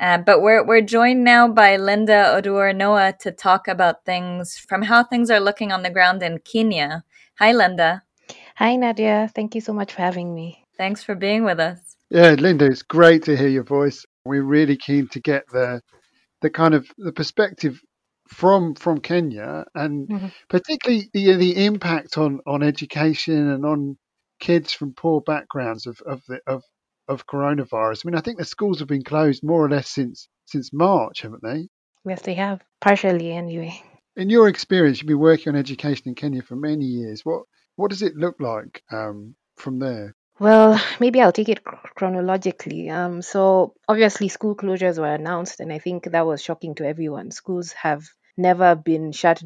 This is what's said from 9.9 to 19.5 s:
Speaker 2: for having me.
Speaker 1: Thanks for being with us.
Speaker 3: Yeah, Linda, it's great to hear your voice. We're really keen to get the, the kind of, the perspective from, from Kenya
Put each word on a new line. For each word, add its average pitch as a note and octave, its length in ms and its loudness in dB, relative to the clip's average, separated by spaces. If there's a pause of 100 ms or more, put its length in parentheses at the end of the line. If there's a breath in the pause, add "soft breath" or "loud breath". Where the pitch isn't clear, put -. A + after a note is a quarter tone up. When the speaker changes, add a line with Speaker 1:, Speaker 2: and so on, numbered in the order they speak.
Speaker 2:
for F#3+ 100 -8
having F3 320 -4
me. E3 300 -14 (120)
Speaker 1:
Thanks F#3+ 260 -6
for G3+ 140 -10
being G#3 280 -2
with F3 140 -2
us. F3 220 -4 (300)
Speaker 3:
Yeah, E3 280 8
Linda, D3 280 4
it's C3 160 0
great E3 420 6
to D3+ 120 0
hear C#3 120 2
your C3 160 -2
voice. C#3 420 -4 (180)
We're C#3 180 -4
really C#3+ 340 2
keen C#3 320 -2
to B2+ 120 -12
get C#3 300 -2
the, B2 320 -4 (600)
the D#3+ 80 0
kind D#3+ 240 2
of, C3 120 0 (100)
the F#3 160 -10
perspective E3 680 -4 (480)
from, F3+ 480 2
from D#3 240 -4
Kenya D3+ 640 -6 (100)